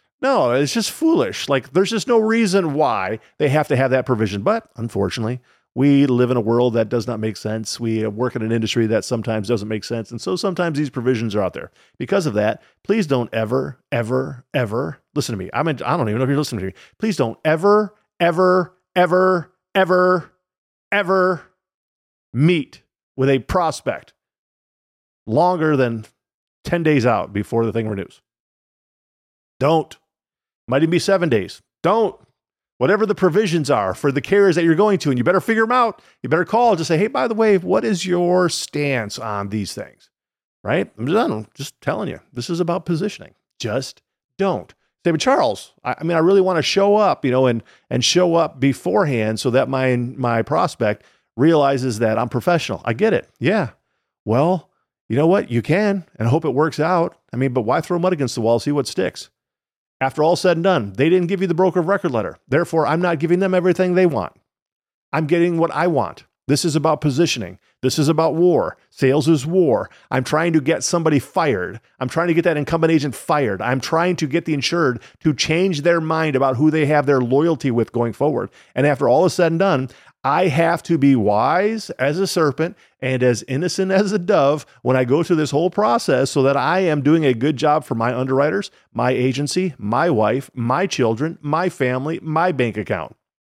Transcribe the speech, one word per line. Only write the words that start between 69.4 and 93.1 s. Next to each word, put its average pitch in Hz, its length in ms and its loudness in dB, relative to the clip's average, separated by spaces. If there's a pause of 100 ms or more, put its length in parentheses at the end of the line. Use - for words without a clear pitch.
war. 151 420 2 (220)
I'm 127 120 -2
trying 160 300 0
to 156 80 4
get 143 240 -2
somebody 160 340 0
fired. 107 600 -2 (180)
I'm 127 120 -6
trying 170 180 -2
to 170 60 0
get 165 100 2
that 160 140 0
incumbent 160 340 0
agent 143 220 0
fired. 123 480 -2
I'm 123 180 -2
trying 170 360 -2
to 156 100 -2
get 156 180 -2
the 165 80 -4
insured 139 480 0 (200)
to 156 120 0
change 165 480 -2
their 170 220 2
mind 160 340 -2
about 131 200 2
who 151 140 4
they 156 140 2
have 143 220 2
their 135 160 4
loyalty 143 480 0
with 117 200 0
going 120 220 -2
forward. 127 380 -2 (240)
And 135 120 0
after 139 220 0
all 143 160 4
is 175 80 2
said 170 180 2
and 165 80 -2
done, 156 300 0 (340)
I 165 260 0
have 165 360 0
to 165 140 0
be 139 160 4
wise 139 760 0
as 147 280 -2
a 190 80 0
serpent 160 500 -2 (220)
and 131 240 -2
as 123 240 2
innocent 180 460 -2
as 196 180 2
a 208 80 -2
dove 156 480 2 (160)
when 127 140 2
I 131 80 2
go 139 180 2
through 170 140 2
this 156 160 -2
whole 165 180 0
process 202 640 0
so 143 100 2
that 139 140 2
I 151 240 0
am 156 220 0
doing 156 220 4
a 131 80 4
good 127 240 -2
job 151 280 0
for - 100 -6
my 113 220 0
underwriters, 139 560 -2 (200)
my 120 200 0
agency, 131 640 -2
my 123 320 0
wife, 113 420 0
my 131 360 -2
children, 127 540 -2
my 156 260 -2
family, 131 540 -4
my 160 280 0
bank 120 260 -2
account. 95 380 -6 (400)